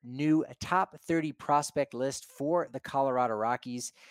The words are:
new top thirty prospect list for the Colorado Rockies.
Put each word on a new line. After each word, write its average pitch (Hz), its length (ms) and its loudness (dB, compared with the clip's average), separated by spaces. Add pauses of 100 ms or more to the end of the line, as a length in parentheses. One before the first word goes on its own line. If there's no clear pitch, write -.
new 151 400 2 (160)
top 185 360 0 (100)
thirty 160 260 0
prospect 147 640 0
list 131 320 -4
for 160 460 -2
the 135 80 -10
Colorado 127 540 0
Rockies. 120 580 -4 (180)